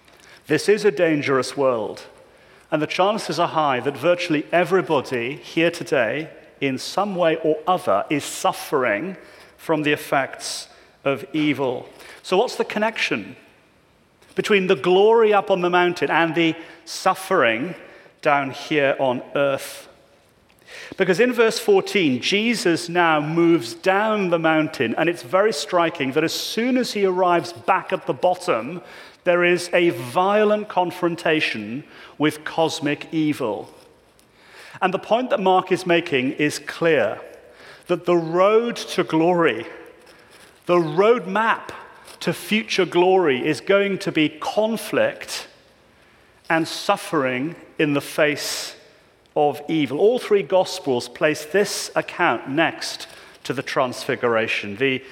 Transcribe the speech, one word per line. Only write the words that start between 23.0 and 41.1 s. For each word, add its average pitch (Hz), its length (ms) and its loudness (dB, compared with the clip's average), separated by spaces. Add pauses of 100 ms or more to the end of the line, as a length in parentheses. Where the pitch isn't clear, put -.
moves 165 520 2
down 202 560 0
the 170 100 2
mountain, 156 580 0
and 160 120 2
it's 170 140 -4
very 190 300 2
striking 165 580 -2
that 156 140 2
as 156 80 -2
soon 247 440 -2
as 240 140 -2
he 202 140 0
arrives 180 480 2
back 180 400 -2
at - 120 -4
the 165 80 -2
bottom, 165 680 -2 (420)
there 175 220 4
is 175 260 2
a 175 200 4
violent 202 760 0
confrontation 156 1160 -2 (320)
with - 260 -2
cosmic 147 680 -4
evil. 143 600 -2 (1080)
And 185 120 0
the 185 60 -2
point 247 300 -2
that - 100 0
Mark 185 320 2
is 170 140 -2
making 151 480 0
is 147 260 -2
clear, 135 640 0 (640)
that 175 180 -2
the 175 120 4
road 190 580 2
to - 300 -4
glory, 160 600 2 (1000)
the 175 120 4
roadmap 196 960 0 (480)